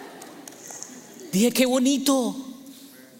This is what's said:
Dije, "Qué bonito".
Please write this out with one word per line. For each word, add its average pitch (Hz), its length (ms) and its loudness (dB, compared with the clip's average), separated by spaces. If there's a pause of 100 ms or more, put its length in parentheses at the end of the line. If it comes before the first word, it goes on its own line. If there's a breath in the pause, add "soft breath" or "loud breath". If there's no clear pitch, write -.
(1300)
Dije, 220 200 4
"Qué 240 140 4
bonito". 262 840 2 (720)